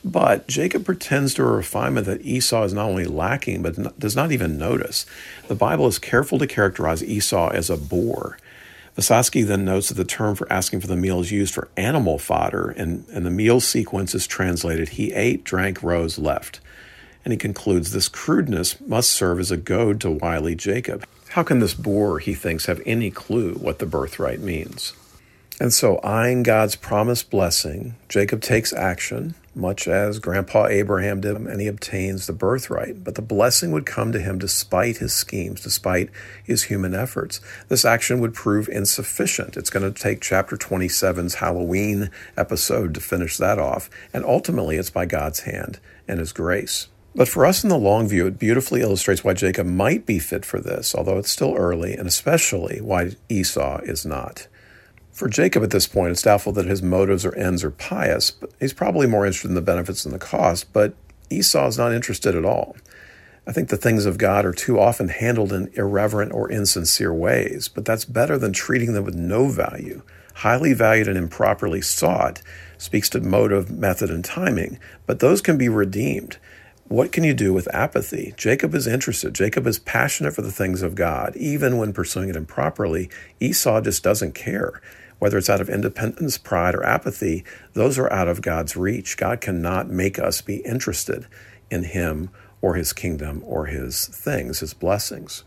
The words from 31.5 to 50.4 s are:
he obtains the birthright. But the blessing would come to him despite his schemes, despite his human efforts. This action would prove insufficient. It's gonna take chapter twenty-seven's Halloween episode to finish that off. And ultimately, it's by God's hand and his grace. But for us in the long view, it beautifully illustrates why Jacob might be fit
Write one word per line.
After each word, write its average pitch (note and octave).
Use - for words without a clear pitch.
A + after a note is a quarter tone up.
he G#2+
obtains F#2+
the -
birthright. -
But G#2+
the A2
blessing A2+
would D3+
come A2
to A2
him F#2+
despite G2+
his A#2
schemes, -
despite -
his -
human F#2
efforts. -
This B2+
action A#2
would A2+
prove G#2+
insufficient. -
It's -
gonna G2
take G2+
chapter F#2+
twenty-seven's F2+
Halloween F#2+
episode F2
to -
finish E2+
that G2
off. C2+
And -
ultimately, E2+
it's F#2+
by F2+
God's D#2
hand -
and F#2+
his D#2+
grace. -
But B2+
for D3
us F#3+
in G#3+
the E3+
long G#2+
view, F#2
it F#2+
beautifully B2
illustrates G2
why F#2
Jacob F#2
might G2
be G2+
fit F2